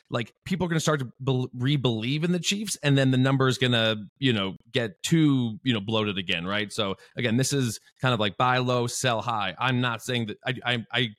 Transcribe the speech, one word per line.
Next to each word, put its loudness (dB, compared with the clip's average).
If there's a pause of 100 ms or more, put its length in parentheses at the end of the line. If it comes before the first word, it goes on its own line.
like, -4 (140)
people -2
are 0
gonna 0
start 2
to -8
bel-, -2
re-believe 0
in 0
the 0
Chiefs, -4
and 4
then 4
the 4
number 4
is 0
gonna, 2 (220)
you 2
know, 0 (160)
get -4
too, 2
you 2
know, -2
bloated 0
again, -2
right? -4
So -2 (220)
again, 0
this 0
is -2 (200)
kind 0
of 0
like -2
buy 2
low, 0
sell -2
high. -4
I'm 0
not -4
saying -4
that, -10
I, -2 (100)
I, -2
I 0 (100)